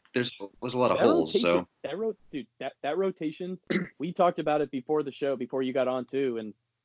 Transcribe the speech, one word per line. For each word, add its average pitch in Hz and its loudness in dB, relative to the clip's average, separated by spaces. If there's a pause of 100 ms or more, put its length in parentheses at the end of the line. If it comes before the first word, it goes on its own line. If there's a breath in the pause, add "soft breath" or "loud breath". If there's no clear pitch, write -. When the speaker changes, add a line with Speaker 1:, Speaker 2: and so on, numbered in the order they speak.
(140)
Speaker 1:
there's, 123 0 (240)
was 123 -6
a 123 0
lot 123 4
of 92 2
Speaker 2:
that 92 2
Speaker 1:
holes, 85 6
Speaker 2:
rotation, - 6 (220)
Speaker 1:
so. 87 -10 (140)
Speaker 2:
that 156 -6
ro-, 214 -4 (140)
dude, 131 -8 (140)
that, 131 -8
that 147 -2
rotation, 180 -4 (120)
<clears throat> - -2
we 175 -6
talked 175 2
about 151 0
it 143 -2
before 151 -2
the 139 -6
show, 139 -2
before 127 -4
you 131 -2
got 127 2
on 127 -2
too, 135 -2
and, 107 -8 (320)